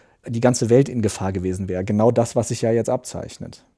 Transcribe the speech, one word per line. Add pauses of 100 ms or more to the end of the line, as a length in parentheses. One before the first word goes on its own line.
(260)
die
ganze
Welt
in
Gefahr
gewesen
wäre.
Genau
das,
was
sich
ja
jetzt
abzeichnet. (120)